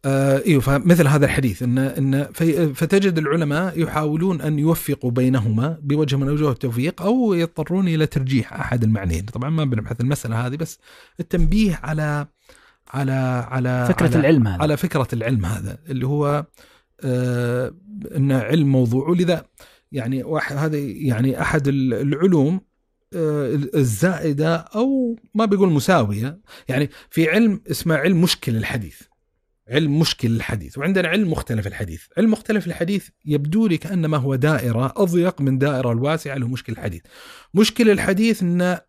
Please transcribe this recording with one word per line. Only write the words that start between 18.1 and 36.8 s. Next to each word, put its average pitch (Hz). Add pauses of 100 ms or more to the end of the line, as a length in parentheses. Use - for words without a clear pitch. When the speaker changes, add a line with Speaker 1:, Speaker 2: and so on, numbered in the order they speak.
Speaker 1:
إن 139
علم 135
موضوع. 131
ولذا 175 (480)
يعني 131
واحد، 143
هذا 151
يعني 131
أحد 143
ال-، 131
العلوم، 151 (540)
آه، 151 (160)
الزائدة 156
أو 240 (180)
ما 220
بيقول 196
مساوية. 135 (280)
يعني 139 (200)
في 165
علم 208 (100)
اسمه 160
علم 160
مشكل 143
الحديث، 107 (680)
علم 147
مشكل 117
الحديث، 107
وعندنا 180
علم 185
مختلف 107
الحديث. 85 (160)
علم 220
مختلف 214
الحديث 175 (160)
يبدو 151
لي 170
كأنما 156
هو 135
دائرة 127
أضيق 180
من 135
دائرة 131
الواسعة 139
اللي 127
هو -
مشكل 120
الحديث. 85 (540)